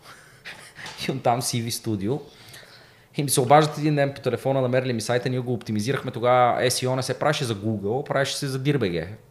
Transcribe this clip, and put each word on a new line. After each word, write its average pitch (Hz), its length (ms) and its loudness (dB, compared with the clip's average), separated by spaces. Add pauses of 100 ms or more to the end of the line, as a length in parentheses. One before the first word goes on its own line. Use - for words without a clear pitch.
(460)
<laughs> - 640 -12
И 165 40 0
оттам 127 300 0
C 117 240 -2
V - 20 -6
Studio. 113 520 -4 (960)
И 151 60 0
ми 143 80 -2
се 147 100 2
обаждат 147 380 6
един 151 160 2
ден 143 200 2
по - 60 -16
телефона, 135 400 0
намерили 127 320 0
ми 113 80 -2
сайта, 123 280 -2
ние 127 120 -2
го 123 140 -4
оптимизирахме. 110 560 -2
Тогава 123 520 4
S 113 60 4
E 127 200 -2
O 131 60 0
не 131 80 0
се 127 160 -4
правеше 151 260 0
за 113 120 -2
Google, 107 500 -2
правеше 139 300 0
се 147 100 -4
за 135 140 -4
Dir 139 180 2
B 120 40 -2
G 85 260 -2 (220)